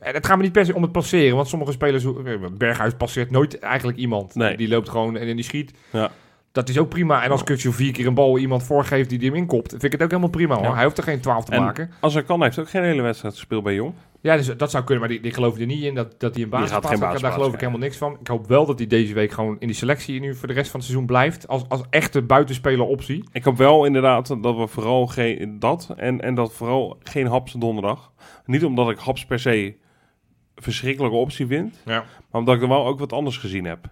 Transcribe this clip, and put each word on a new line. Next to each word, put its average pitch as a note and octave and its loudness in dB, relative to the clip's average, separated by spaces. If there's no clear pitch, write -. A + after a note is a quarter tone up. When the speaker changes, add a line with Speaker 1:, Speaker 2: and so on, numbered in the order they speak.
Speaker 1:
en B2+ -8
het D3 -4
gaat F#3+ 4
me F#3+ 4
niet F#3+ 2
per G3+ 6
se F3+ 0
om F3 0
het E3+ -2
passeren, D#3+ 4
want C#3 0
sommige D3 -4
spelers, C3+ 0
eh, C3 -2
Berghuis A#2 0
passeert B2 -4
nooit C3+ 2
eigenlijk B2 -2
iemand. A2 -4
Speaker 2:
Nee. A2 0
Speaker 1:
Die A2 -2
loopt A2+ 2
gewoon A2+ -2
en, A#2 -6
en A#2 -4
die A#2 -4
schiet. D3 -8
Speaker 2:
Ja. A2 0
Speaker 1:
Dat B2+ -2
is B2+ 0
ook D3+ 2
prima. D3+ 2
En C3 2
als C3 2
Speaker 2:
Ja. C#3+ 0
Speaker 1:
Kukçu B2+ 0
vier C3+ 0
keer A#2+ -2
een B2+ 2
bal C3 6
iemand C3 0
voorgeeft C3+ 2
die B2 -4
die B2 0
hem D3 0
inkopt, E3+ 0
vind A#2 -10
ik C#3 2
het C#3+ 0
ook E3+ 0
helemaal F3 0
prima, E3 0
hoor. A2+ 0
Speaker 2:
Ja. A2+ 0
Speaker 1:
Hij A#2 2
hoeft D3+ 0
er D3 -4
geen C#3+ -2
twaalf A#2+ 0
te A2+ -6
Speaker 2:
En B2 2
Speaker 1:
maken. D#3 -4
Speaker 2:
Azarkan D#3 2
heeft C3 2
ook D#3+ -6
geen F#3+ 0
hele D#3+ 2
wedstrijd A2 -4
gespeeld - -4
bij G2+ 0
Jong. B2+ -4
Speaker 1:
Ja, D#3 4
dus C#3 2
dat C#3+ -2
zou C3+ -2
kunnen, B2+ 2
maar A#2 -2
die, A2+ -4
die A#2 -4
geloof A#2 0
er A#2 -4
niet D3 -4
in C#3+ -4
dat, A#2 -6
dat A#2 -2
hij A#2+ -2
een G#2+ -8
Speaker 2:
Die B2+ -2
gaat - 2
Speaker 1:
basisplaats - -2
Speaker 2:
geen - 0
Speaker 1:
heeft. G#2+ 2
Daar F#2 0
Speaker 2:
basisplaats B2+ -2
Speaker 1:
geloof C3+ 0
ik - -8
Speaker 2:
krijgen. B2 -4
Speaker 1:
helemaal C3+ -4
niks C3+ -10
van. D3 -6
Ik A#2 -16
hoop A2 -4
wel C#3+ 6
dat C#3 -2
hij A#2 -2
deze A2 2
week G#2+ 0
gewoon A2 -4
in A#2 -8
die A2 -4
selectie C#3 -2
nu C#3 -8
voor B2+ -12
de C3 -4
rest C#3+ -2
van C3 -8
het B2+ -12
seizoen B2+ -2
blijft. B2+ 2
Als, B2+ -4
als B2+ -4
echte C#3+ 2
buitenspeler C3 4
optie. C3+ -4
Speaker 2:
Ik B2 -8
hoop C3 4
wel C#3+ 8
inderdaad C3 2
dat A#2 0
we A2+ -2
vooral A#2+ 0
geen, A2+ -4
dat B2 -2
en, B2+ -2
en B2+ -4
dat A#2 0
vooral A#2+ -4
geen C3+ -4
Haps B2 -2
donderdag. A2+ -4
Niet C#3 2
omdat B2 2
ik G2+ -4
Haps C3 -4
per B2 -2
se A2 0
verschrikkelijke B2 -2
optie C3 -2
vind, D#3+ -4
Speaker 1:
Ja. A2+ -4
Speaker 2:
maar A#2 -2
omdat A#2+ 6
ik A#2 2
er B2+ 0
wel C3+ 4
ook C3+ -2
wat C#3+ -6
anders C3 -2
gezien F#2+ -6
heb. E2+ -10